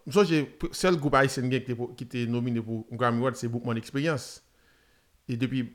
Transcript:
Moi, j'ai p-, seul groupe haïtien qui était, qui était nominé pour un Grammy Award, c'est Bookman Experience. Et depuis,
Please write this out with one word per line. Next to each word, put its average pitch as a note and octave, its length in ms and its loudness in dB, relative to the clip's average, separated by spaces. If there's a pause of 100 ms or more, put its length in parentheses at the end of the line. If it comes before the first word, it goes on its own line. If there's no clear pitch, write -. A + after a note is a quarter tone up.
Moi, G3 200 6
j'ai D#3+ 180 4
p-, - 300 -6
seul F3+ 240 4
groupe C#3+ 180 2
haïtien C3+ 340 4
qui B2+ 60 0
était, B2+ 220 -2 (200)
qui B2+ 80 -10
était A#2+ 220 -4
nominé A#2+ 340 0
pour A2 300 -6
un A#2+ 60 -8
Grammy A#2 240 2
Award, B2 160 0
c'est A#2+ 100 -4
Bookman A#2 300 -2
Experience. C#3 680 -4 (840)
Et B2 80 -4
depuis, B2+ 380 -2